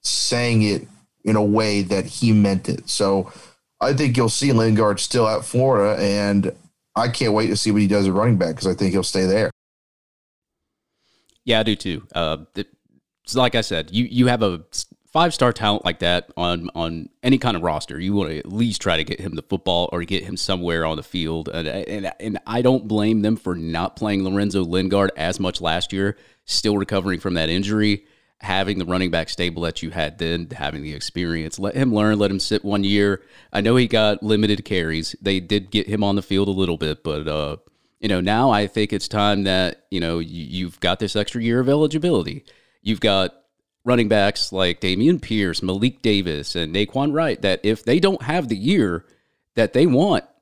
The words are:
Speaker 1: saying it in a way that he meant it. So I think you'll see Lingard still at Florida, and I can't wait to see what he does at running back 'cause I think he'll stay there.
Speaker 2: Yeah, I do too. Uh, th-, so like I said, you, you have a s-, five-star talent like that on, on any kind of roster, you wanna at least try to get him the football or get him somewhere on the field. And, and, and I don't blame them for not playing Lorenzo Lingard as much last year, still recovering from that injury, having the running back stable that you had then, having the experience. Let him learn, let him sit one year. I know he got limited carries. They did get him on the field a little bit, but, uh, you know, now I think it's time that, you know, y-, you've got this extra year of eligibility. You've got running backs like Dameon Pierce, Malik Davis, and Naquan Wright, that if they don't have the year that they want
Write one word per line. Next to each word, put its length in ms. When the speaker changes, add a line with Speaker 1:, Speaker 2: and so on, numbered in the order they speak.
Speaker 1:
saying 600
it 240
in 120
a 80
way 400
that 220
he 280
meant 340
it. 220
So 420
I 120
think 220
you'll 140
see 240
Lingard 460
still 280
at 160
Florida, 580
and 540
I 140
can't 240
wait 140
to 100
see 140
what 100
he 60
does 200
at 60
running 240
back 180
'cause 120
I 60
think 200
he'll 100
stay 220
there. 260
Speaker 2:
Yeah, 160
I 40
do 120
too. 400
Uh, 220
th-, 120
so 140
like 140
I 80
said, 300
you, 140
you 220
have 140
a 300
s-, 140
five-star 400
talent 320
like 160
that 380
on, 360
on 360
any 160
kind 200
of 60
roster, 360
you 140
wanna 220
at 160
least 300
try 140
to 80
get 160
him 160
the 60
football 500
or 120
get 200
him 140
somewhere 480
on 100
the 80
field. 460
And, 180
and, 520
and 280
I 140
don't 260
blame 360
them 120
for 200
not 420
playing 260
Lorenzo 400
Lingard 540
as 220
much 200
last 320
year, 260
still 320
recovering 420
from 160
that 140
injury, 560
having 380
the 80
running 240
back 200
stable 340
that 180
you 100
had 260
then, 340
having 320
the 100
experience. 640
Let 180
him 200
learn, 240
let 100
him 100
sit 260
one 180
year. 400
I 80
know 160
he 100
got 340
limited 440
carries. 560
They 180
did 320
get 160
him 160
on 120
the 60
field 280
a 20
little 260
bit, 260
but, 240
uh, 300
you 80
know, 100
now 320
I 160
think 240
it's 160
time 380
that, 440
you 120
know, 160
y-, 100
you've 540
got 180
this 160
extra 260
year 200
of 80
eligibility. 760
You've 160
got 340
running 260
backs 420
like 300
Dameon 400
Pierce, 420
Malik 380
Davis, 540
and 200
Naquan 380
Wright, 280
that 220
if 200
they 160
don't 240
have 260
the 80
year 480
that 180
they 140
want 380